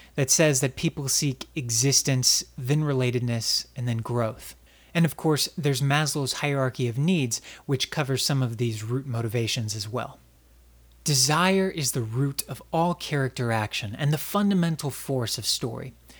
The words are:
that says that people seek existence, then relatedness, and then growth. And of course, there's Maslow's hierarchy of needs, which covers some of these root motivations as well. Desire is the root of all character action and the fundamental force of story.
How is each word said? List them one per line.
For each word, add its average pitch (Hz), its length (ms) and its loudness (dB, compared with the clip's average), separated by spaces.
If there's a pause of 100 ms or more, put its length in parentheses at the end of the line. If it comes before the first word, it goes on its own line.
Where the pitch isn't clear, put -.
(140)
that 139 160 0
says 147 300 4
that 135 160 0
people 151 320 -2
seek - 460 -2
existence, 127 880 2 (140)
then 147 260 0
relatedness, 123 840 0 (100)
and 120 100 -4
then 117 120 0
growth. 113 580 -4 (380)
And 170 100 6
of 156 100 2
course, 156 340 2 (100)
there's 139 240 0
Maslow's 143 520 2
hierarchy 135 540 0
of 113 100 -2
needs, 147 440 2 (240)
which - 240 -2
covers 135 340 -2
some 135 180 2
of 117 140 -2
these 110 260 -2
root 131 240 -4
motivations 113 720 -2
as 104 120 -8
well. 117 300 -8 (840)
Desire 165 640 4
is 147 240 -2
the 127 100 -2
root 131 460 -2
of - 140 -12 (100)
all 170 220 2
character 131 580 -2
action 107 440 -2
and 143 140 0
the 151 80 2
fundamental 175 720 2
force 127 480 -4
of 110 80 -8
story. 123 460 -4 (280)